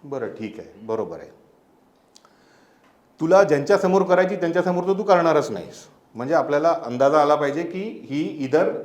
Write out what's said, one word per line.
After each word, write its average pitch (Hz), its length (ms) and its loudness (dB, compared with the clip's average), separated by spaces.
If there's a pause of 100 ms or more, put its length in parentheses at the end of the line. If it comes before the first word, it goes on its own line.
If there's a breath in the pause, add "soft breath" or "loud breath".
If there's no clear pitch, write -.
बरं, 135 240 -8
ठीक 104 320 -10
आहे, - 100 -18 (120)
बरोबर 110 380 -6
आहे. - 100 -18 (1900 soft breath)
तुला 185 220 6
ज्यांच्यासमोर 180 600 2
करायची 185 320 2
त्यांच्यासमोर 175 480 -2
तर 190 140 -2
तू 208 60 -6
करणारच 165 480 2
नाहीस, - 360 -14 (280)
म्हणजे 131 180 -4
आपल्याला 147 520 0
अंदाजा 139 360 4
आला 147 140 4
पाहिजे 147 280 -2
की 185 160 -8
ही 151 680 -8
either 147 220 2 (160)